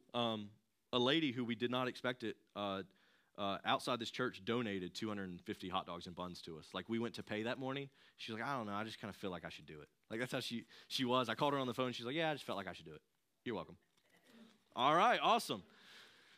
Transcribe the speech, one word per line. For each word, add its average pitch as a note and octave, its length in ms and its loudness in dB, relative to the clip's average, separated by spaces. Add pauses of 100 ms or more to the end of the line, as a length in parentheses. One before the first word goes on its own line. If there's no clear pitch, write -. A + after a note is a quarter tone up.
(140)
Um, A2+ 360 2 (420)
a B2 80 4
lady C#3 320 6
who A#2+ 140 -2
we A#2 100 0
did A#2+ 160 0
not B2+ 160 2
expect B2 360 -2
it, G#2+ 120 -2 (180)
uh, G2 280 0 (560)
uh, G2 260 0
outside B2 380 2
this A2 100 -4
church G2 320 -2
donated G2+ 500 0
two A2 140 -4
hundred G2 220 -4
and F2 100 -10
fifty G2 300 -6
hot F2+ 180 -2
dogs F2 200 -8
and F2 100 -10
buns F2 240 -6
to E2 160 -10
us. D2+ 160 -16
Like, F#2 160 -6
we A2+ 100 2
went A#2 140 -2
to G2+ 100 -10
pay G#2+ 200 -2
that A#2+ 140 -2
morning. C3+ 300 -6 (300)
She's - 180 -6
like, A2+ 80 -4
"I C#3 140 -2
don't A2+ 80 -2
know. G2+ 80 -4
I G#2 100 0
just A2 160 -8
kinda G2+ 140 -6
feel - 160 -6
like E2+ 160 -6
I E2 40 -6
should - 160 -14
do D2+ 140 -14
it." C#2+ 80 -16 (220)
Like, A2+ 100 -4
that's B2+ 140 -2
how C3 80 -2
she, A#2 240 -6 (240)
she C3+ 160 2
was. B2 240 6
I - 60 2
called C#3+ 180 2
her C#3 60 2
on C3 60 0
the A#2+ 80 -2
phone. B2+ 200 2
She's A#2 120 -6
like, C3 100 -4
"Yeah, D#3+ 160 2
I - 20 0
just C3+ 100 -6
felt G2+ 140 -4
like G2 100 -6
I F2 60 -8
should - 120 -14
do D#2+ 60 -14
it." D2+ 100 -16 (440)
You're A#2 100 -2
welcome. E2 220 -6 (1000)
All C3+ 180 6
right, F#3+ 300 8
awesome. E3 400 4 (760)